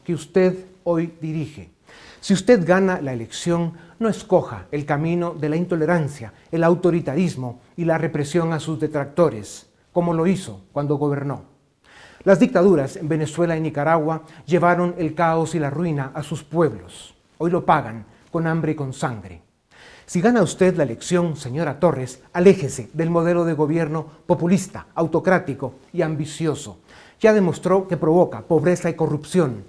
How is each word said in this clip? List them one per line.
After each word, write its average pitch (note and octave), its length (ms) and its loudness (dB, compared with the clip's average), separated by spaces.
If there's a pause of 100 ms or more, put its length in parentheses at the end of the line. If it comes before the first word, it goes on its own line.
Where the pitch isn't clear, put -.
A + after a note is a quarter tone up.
que E3+ 120 -4
usted F#3 420 2 (280)
hoy E3 360 0
dirige. D#3 520 -8 (480)
Si - 120 -2
usted G3 340 4
gana F#3 360 2
la C3+ 100 -6
elección, E3+ 600 -4 (240)
no A3+ 100 0
escoja B2+ 640 0
el D3 140 -6
camino E3+ 520 -2
de D3 120 -4
la D3 60 -2
intolerancia, D#3+ 760 -2 (180)
el E3+ 140 0
autoritarismo E3 960 0 (160)
y F3 80 -4
la E3 140 2
represión D#3+ 560 -2
a D3+ 60 -4
sus D#3 200 -6
detractores, C#3+ 880 -2 (240)
como F3 220 0
lo D#3+ 120 0
hizo E3+ 460 -4
cuando C#3+ 240 -2
gobernó. C#3 460 -4 (840)
Las F#3+ 160 6
dictaduras F3 560 4
en D#3+ 100 -8
Venezuela E3 480 0
y D#3+ 60 -2
Nicaragua D#3 600 0 (240)
llevaron F3 500 4
el D#3+ 180 -4
caos E3 400 0
y E3+ 40 -2
la D3 100 -2
ruina C#3+ 460 -4
a D3+ 80 -8
sus D3+ 200 -8
pueblos. C3+ 720 -4 (220)
Hoy E3+ 140 -2
lo E3 160 0
pagan A2+ 400 0 (240)
con E3 160 -2
hambre D#3+ 260 0
y D3 40 -4
con C3+ 180 -8
sangre. G2 480 -8 (600)
Si - 160 -4
gana A3+ 220 4
usted F3+ 340 2
la E3 60 2
elección, D#3+ 540 -2
señora C#3 420 -6
Torres, C3+ 420 0 (120)
aléjese F3 600 2
del E3 160 -2
modelo E3+ 340 2
de E3 80 0
gobierno D3+ 540 -2 (200)
populista, F3+ 720 0
autocrático D#3+ 800 -2 (160)
y F3 100 -2
ambicioso. D3+ 760 -4 (400)
Ya G#3+ 120 6
demostró F#3+ 540 2
que F3 100 -4
provoca D#3 460 2
pobreza E3+ 480 2
y D#3+ 40 -8
corrupción, D3 760 -2